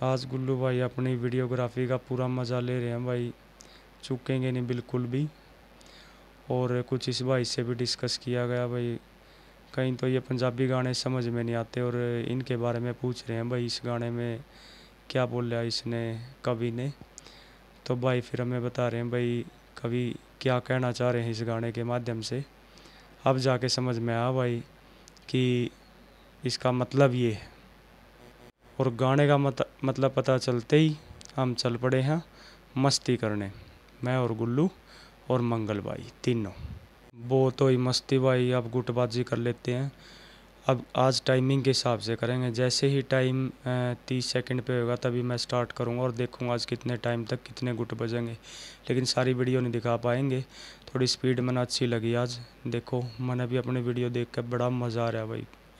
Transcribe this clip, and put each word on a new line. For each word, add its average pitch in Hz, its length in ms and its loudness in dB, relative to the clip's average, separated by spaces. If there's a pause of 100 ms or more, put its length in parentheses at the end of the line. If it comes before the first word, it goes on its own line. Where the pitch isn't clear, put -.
आज 131 240 0
गुल्लू 131 340 -2
भाई 127 200 0
अपनी 127 360 -2
वीडियोग्राफी 123 720 -2
का 127 100 0
पूरा 127 320 -2
मज़ा 127 320 -2
ले 123 200 -2
रहे 120 80 -2
हैं 120 180 -4
भाई, 123 260 -2 (720)
चूकेंगे 131 460 -2
नहीं 123 160 -2
बिल्कुल 123 400 -2
भी। 135 200 0 (1200)
और 127 320 0
कुछ 131 260 -2
इस 127 140 -2
भाई 127 220 2
से - 180 -4
भी 120 120 -2
डिस्कस 120 440 -2
किया 123 280 -2
गया 123 200 0
भाई, 120 320 -4 (760)
कहीं 131 220 0
तो 131 120 -2
ये 127 120 2
पंजाबी 127 460 0
गाने 127 280 2
समझ 127 320 -2
में 117 180 0
नहीं 117 120 -2
आते 117 240 -4
और 120 480 -2
इनके 127 280 -2
बारे 117 220 0
में 120 160 -4
पूछ 123 340 -6
रहे 117 80 -2
हैं 117 120 -2
भाई 123 180 -2
इस - 180 -6
गाने 120 260 -2
में 120 340 -4 (680)
क्या 131 160 2
बोला 117 360 -2
इसने 117 380 -4 (440)
कवि 120 260 0
ने। 123 200 -4 (960)
तो 127 100 0
भाई 123 240 2
फिर 120 200 -6
हमें 123 240 -2
बता 123 240 0
रहे 117 120 -2
हैं 117 100 -2
भाई 120 340 0 (320)
कवि 120 380 -2 (260)
क्या 127 180 2
कहना 127 340 0
चाह 123 180 0
रहे 120 120 0
हैं 117 80 -2
इस 110 120 -4
गाने 113 300 -2
के 117 120 -4
माध्यम 120 360 -4
से। 120 220 -4 (840)
अब 131 120 4
जाके 127 300 2
समझ 127 300 0
में 117 160 0
आया 117 180 2
भाई 123 260 0 (680)
कि 123 420 2 (720)
इसका 127 280 0
मतलब 127 420 4
ये 123 180 2
है। - 160 -8 (1300)
और 127 140 2
गाने 135 340 4
का 143 100 6
मत-, 139 280 0 (180)
मतलब 135 300 2
पता 131 240 4
चलते 120 380 0
ही 156 200 6 (400)
हम 127 180 0
चल 117 220 -2
पड़े 127 240 2
हैं 156 220 2 (560)
मस्ती 131 380 2
करने, 104 340 -2 (540)
मैं 127 120 0
और 120 180 0
गुल्लू 120 340 0 (600)
और 127 100 4
मंगल 110 400 0
भाई - 300 -8 (140)
तीनों। 113 280 0 (640)
बहुत 127 460 2
ही 135 180 6
मस्ती 127 400 2
भाई, 127 320 4
अब 120 200 0
गुटबाजी 120 540 0
कर - 140 -2
लेते 120 360 -2
हैं। 135 160 -2 (760)
अब 123 180 2 (140)
आज 127 300 4
टाइमिंग 131 380 4
के 135 60 4
हिसाब 123 280 2
से 107 180 -2
करेंगे, 123 340 0
जैसे 123 360 2
ही 139 160 4
टाइम, 131 440 2
अ, 123 480 -2 (140)
तीस 127 180 -2
सेकंड 127 360 -2
पे 123 180 0
होगा 120 160 0
तभी 123 260 0
मैं 123 140 -2
स्टार्ट 120 360 -2
करूँगा 120 300 -2
और 127 100 0
देखूँगा 120 420 -2
आज 117 100 -2
कितने 123 320 -4
टाइम 117 280 -2
तक 117 180 -4
कितने 123 320 -6
गुट 113 200 -4
बजेंगे, 117 380 -4 (560)
लेकिन 131 160 2
सारी 127 280 2
वीडियो 127 280 2
नहीं 123 120 0
दिखा 117 240 0
पाएंगे। 127 440 0 (480)
थोड़ी 127 180 2
स्पीड 127 340 2
में 127 120 2
ना 127 80 2
अच्छी 123 260 0
लगी 117 280 2
आज, 120 240 0 (280)
देखो 120 360 -2 (180)
मैंने 123 260 -2
भी 120 100 0
अपनी 123 240 0
वीडियो 120 300 0
देख 120 240 -2
कर 123 80 -2
बड़ा 120 260 0
मज़ा 120 380 0
आ - 20 2
रहा 113 140 -2
है 110 60 -8
भाई, 113 180 -8 (340)